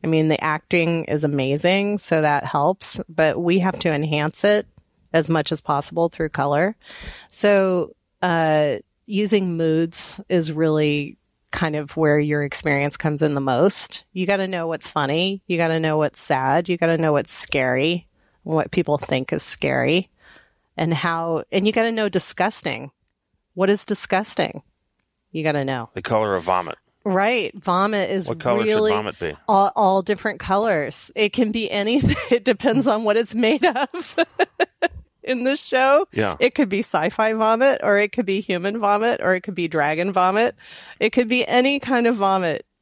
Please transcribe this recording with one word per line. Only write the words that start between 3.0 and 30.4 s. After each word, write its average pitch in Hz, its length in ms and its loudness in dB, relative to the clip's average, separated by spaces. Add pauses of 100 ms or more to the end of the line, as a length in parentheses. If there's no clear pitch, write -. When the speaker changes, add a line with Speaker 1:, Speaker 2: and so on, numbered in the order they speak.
Speaker 1:
but 160 320 0
we 175 160 2
have 185 220 0
to 165 120 0
enhance 151 520 -2
it 208 240 2 (460)
as 160 180 2
much 156 200 0
as 156 100 -4
possible 160 480 -2
through 160 200 -6
color. 147 460 0 (560)
So, 190 640 2 (260)
uh, 156 540 2 (320)
using 196 500 0
moods 165 720 -2
is 165 220 0
really 151 640 0 (360)
kind 156 240 -2
of 147 220 -6
where 147 220 4
your 147 240 0
experience 143 520 0
comes 151 280 -2
in 151 100 2
the 139 80 -2
most. 135 720 0
You 185 140 -4
gotta 196 200 0
know 170 200 -6
what's 160 200 -6
funny. 165 600 -2
You 175 100 -2
gotta 165 220 2
know 156 180 0
what's 151 240 0
sad. 143 480 0
You 175 80 0
gotta 165 220 2
know 160 140 2
what's - 200 0
scary, 139 760 -2 (360)
what 160 260 -2
people 151 300 0
think - 340 -4
is - 80 -2
scary, 139 680 -2 (680)
and 165 160 0
how, 165 580 -2
and 190 140 0
you 214 80 2
gotta 226 180 0
know 220 160 -2
disgusting. 170 840 -4 (640)
What 190 160 2
is 202 120 0
disgusting? - 800 -4 (680)
You 160 100 -8
gotta 147 240 0
know. 127 300 -6
Speaker 2:
The 120 80 -10
color 107 320 0
of 85 80 -2
vomit. 90 340 -2 (260)
Speaker 1:
Right. 202 480 0 (120)
Vomit 196 480 0
is 185 160 -4
Speaker 2:
What 165 120 -6
color 202 200 0
should 214 100 0
Speaker 1:
really 214 220 2
Speaker 2:
vomit 208 280 -4
be? 156 160 -6 (120)
Speaker 1:
all, 196 280 2
all 190 280 2
different 202 360 -4
colors. 190 760 -2